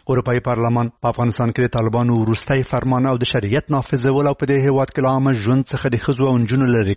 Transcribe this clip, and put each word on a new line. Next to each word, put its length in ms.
اروپایي 420
پارلمان 520
په 120
افغانستان 360
کې 160
د 120
طالبانو 440
وروستی 400
فرمان 400
او 60
د 160
شریعت 440
نافذول 500
او 120
په 60
دې 120
هیواد 240
کې 100
له 60
عامه 340
ژوند 300
څخه 160
د 160
ښځو 220
او 100
نجونو 360
لرې 220